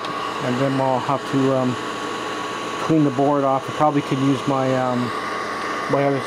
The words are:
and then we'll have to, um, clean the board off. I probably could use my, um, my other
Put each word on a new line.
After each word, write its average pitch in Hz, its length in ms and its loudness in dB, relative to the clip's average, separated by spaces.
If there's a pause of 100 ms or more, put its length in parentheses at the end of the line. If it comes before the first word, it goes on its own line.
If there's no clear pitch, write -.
(440)
and 127 160 0
then 135 180 0
we'll 131 220 2
have 131 220 0 (100)
to, 135 240 4
um, 127 200 0 (1040)
clean 160 240 4
the 143 60 4
board 139 340 2
off. 135 240 2
I - 80 -6
probably 147 240 4
could 143 160 -2
use 135 300 2
my, 131 280 2
um, 123 340 0 (840)
my 139 120 2
other 139 240 2